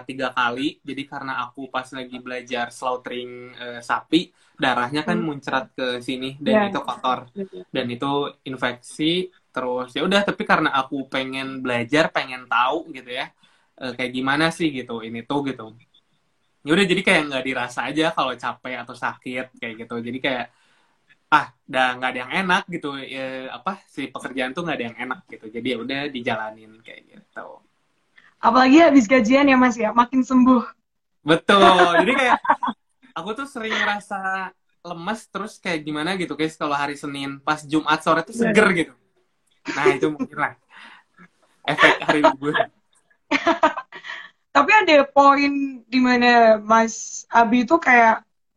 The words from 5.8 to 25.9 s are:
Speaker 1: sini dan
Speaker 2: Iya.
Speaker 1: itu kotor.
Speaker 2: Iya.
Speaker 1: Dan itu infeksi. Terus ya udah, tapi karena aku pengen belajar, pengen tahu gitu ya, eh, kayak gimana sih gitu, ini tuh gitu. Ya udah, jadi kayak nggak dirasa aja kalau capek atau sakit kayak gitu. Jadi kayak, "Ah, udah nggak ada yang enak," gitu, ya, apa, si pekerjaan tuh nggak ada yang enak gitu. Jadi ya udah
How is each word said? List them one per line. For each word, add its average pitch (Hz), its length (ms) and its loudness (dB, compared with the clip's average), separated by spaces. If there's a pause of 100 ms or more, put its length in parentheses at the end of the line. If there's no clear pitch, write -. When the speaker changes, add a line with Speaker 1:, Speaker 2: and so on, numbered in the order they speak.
Speaker 1:
sini 131 400 -8
dan 151 160 2
Speaker 2:
Iya. 208 160 4
Speaker 1:
itu 156 80 -4
kotor. 127 400 -2 (160)
Speaker 2:
Iya. 190 320 -12
Speaker 1:
Dan 127 240 -4
itu 139 200 -4 (360)
infeksi. 156 800 -4 (240)
Terus 127 400 -6
ya 151 160 -2
udah, 202 160 4
tapi 190 240 -4
karena 160 240 2
aku 135 400 -4
pengen 135 480 -6
belajar, 127 560 0
pengen 127 320 -8
tahu 139 480 0
gitu 123 160 -16
ya, 135 160 -8 (560)
eh, 127 140 -8
kayak 123 180 -6
gimana 143 400 0
sih 165 160 -4
gitu, 120 320 -10
ini 117 240 -12
tuh 143 220 -4
gitu. 113 260 -12 (880)
Ya 151 120 0
udah, 196 120 4
jadi 180 160 0
kayak 180 240 2
nggak 131 220 -6
dirasa 127 300 -6 (120)
aja 156 240 -2
kalau 131 200 -4
capek 127 480 -10
atau 120 120 -16
sakit 127 500 -8 (140)
kayak 117 140 -10 (100)
gitu. 117 200 -12
Jadi 120 160 -10
kayak, 127 280 -6 (840)
"Ah, 147 160 2 (220)
udah 131 160 0 (100)
nggak 127 160 -4
ada 123 160 -8
yang 131 60 -10 (100)
enak," 185 240 0
gitu, 147 320 -8
ya, 131 540 -10
apa, 196 340 -10
si - 240 -10
pekerjaan 131 400 -8
tuh 170 160 -8
nggak 147 80 -4
ada 120 160 -8
yang 110 60 -20 (100)
enak 127 120 -10 (120)
gitu. 113 160 -20
Jadi 117 240 -10
ya 117 80 -4
udah 139 220 -8 (100)